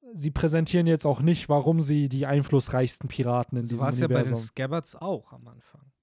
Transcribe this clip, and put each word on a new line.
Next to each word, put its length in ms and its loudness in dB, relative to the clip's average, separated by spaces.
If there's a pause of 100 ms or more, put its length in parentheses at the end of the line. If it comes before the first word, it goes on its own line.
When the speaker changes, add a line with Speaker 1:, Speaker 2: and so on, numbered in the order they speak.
(140)
Speaker 1:
sie 160 -4
präsentieren 560 2
jetzt 200 2
auch 160 0
nicht, 260 2
warum 320 4
sie 300 2
die 160 -2
einflussreichsten 800 0
Piraten 480 -2
in 80 -4
Speaker 2:
So 60 -8
Speaker 1:
diesem 160 -4
Speaker 2:
war's 140 -2
ja 80 2
bei 60 2
den 100 2
Speaker 1:
Universum. 200 -2
Speaker 2:
Scabbards 520 -8
auch 360 -8
am 160 -20
Anfang 440 -20 (100)